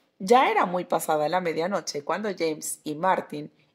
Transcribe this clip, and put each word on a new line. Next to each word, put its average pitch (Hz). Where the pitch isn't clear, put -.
Ya 247
era 392
muy 180
pasada 156
la 185
medianoche 160
cuando 202
James 160
y 151
Martin 156